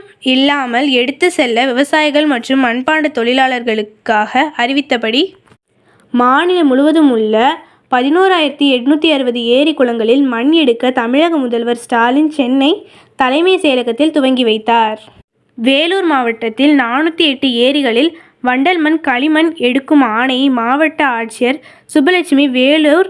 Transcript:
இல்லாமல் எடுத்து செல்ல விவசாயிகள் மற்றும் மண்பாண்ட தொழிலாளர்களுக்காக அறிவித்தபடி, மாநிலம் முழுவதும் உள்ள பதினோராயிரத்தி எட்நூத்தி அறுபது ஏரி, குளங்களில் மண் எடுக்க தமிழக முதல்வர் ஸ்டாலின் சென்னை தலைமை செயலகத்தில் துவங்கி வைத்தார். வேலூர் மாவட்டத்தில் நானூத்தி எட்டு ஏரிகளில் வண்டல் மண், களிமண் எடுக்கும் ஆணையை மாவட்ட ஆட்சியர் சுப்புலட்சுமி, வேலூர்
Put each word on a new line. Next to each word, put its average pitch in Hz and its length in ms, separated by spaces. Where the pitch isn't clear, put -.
இல்லாமல் 269 560
எடுத்து 262 380
செல்ல 240 320
விவசாயிகள் 294 640
மற்றும் 262 320
மண்பாண்ட 254 420
தொழிலாளர்களுக்காக 240 1300
அறிவித்தபடி, 254 600
மாநிலம் 294 580
முழுவதும் 294 440
உள்ள 220 200
பதினோராயிரத்தி 294 840
எட்நூத்தி 302 400
அறுபது 247 260
ஏரி, 302 180
குளங்களில் 240 500
மண் 247 180
எடுக்க 254 480
தமிழக 269 360
முதல்வர் 233 480
ஸ்டாலின் 254 460
சென்னை 269 400
தலைமை 311 480
செயலகத்தில் 254 520
துவங்கி 262 340
வைத்தார். 220 520
வேலூர் 330 560
மாவட்டத்தில் 240 600
நானூத்தி 311 480
எட்டு 269 180
ஏரிகளில் 269 440
வண்டல் 302 380
மண், 311 240
களிமண் 311 420
எடுக்கும் 269 480
ஆணையை 262 340
மாவட்ட 269 520
ஆட்சியர் 240 440
சுப்புலட்சுமி, 302 520
வேலூர் 302 520